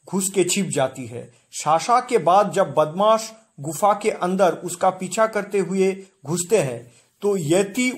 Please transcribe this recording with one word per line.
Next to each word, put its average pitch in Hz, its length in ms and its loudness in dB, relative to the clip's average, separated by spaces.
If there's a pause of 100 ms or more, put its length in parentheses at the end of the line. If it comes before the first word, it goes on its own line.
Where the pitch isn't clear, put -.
घुस 196 220 -2
के 190 140 2
छिप 180 240 -2
जाती 135 380 -4
है। - 240 -14 (240)
शाशा 165 460 0
के 240 180 0
बाद 180 340 4
जब 160 220 0
बदमाश 190 560 2 (300)
गुफा 196 340 0
के 208 160 -2
अंदर 185 420 2 (120)
उसका 185 280 0
पीछा 185 340 -2
करते 208 340 -2
हुए 190 300 0 (360)
घुसते 175 320 0
हैं, 123 340 -4 (300)
तो 202 140 0
येती 196 600 0